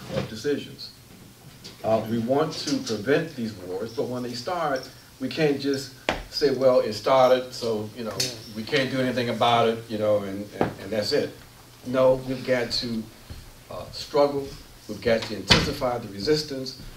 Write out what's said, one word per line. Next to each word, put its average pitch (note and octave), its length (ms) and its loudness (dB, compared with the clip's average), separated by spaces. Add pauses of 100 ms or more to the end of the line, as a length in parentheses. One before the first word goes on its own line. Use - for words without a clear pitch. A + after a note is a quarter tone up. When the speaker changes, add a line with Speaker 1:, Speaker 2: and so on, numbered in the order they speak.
(160)
Speaker 1:
of - 120 -2
decisions. - 600 -4 (920)
Uh, A2 260 2
we A#2 100 0
want C#3 340 2
to C#3 260 -2
prevent A2+ 560 0
these A2 180 -6
wars, F2+ 400 -8
but C3+ 100 -2
when B2 200 -4
they A#2+ 100 -6
start, E3 540 -2 (320)
we C3 80 -4
can't C#3+ 320 2
just C3+ 340 -2 (360)
say, C#3 220 2
"Well, B2+ 280 6
it A2+ 140 0
started, B2+ 600 4
so, G#2+ 440 -2
you A#2+ 60 -8
know, G#2 160 -6
Speaker 2:
Yeah. B2+ 100 0 (260)
Speaker 1:
we A2 80 -8
can't C3 280 0
do C3 80 0
anything B2 300 0
about A#2 380 4
it, A2+ 120 2 (100)
you G#2+ 80 -4
know, G#2+ 220 4
and, G2 280 -6 (120)
and, G2 120 2 (100)
and G2 100 -10
that's G#2+ 200 -2
it." - 200 0 (560)
No, C3 280 6 (120)
we've C3 180 -6
got B2 260 0
to, A2+ 320 -4 (680)
uh, - 200 -10
struggle. C#3 560 2 (400)
We've - 140 -10
got A2+ 220 4
to G#2+ 120 -6
intensify G#2+ 640 2
the G2+ 100 -12
resistance. C3+ 680 -2 (180)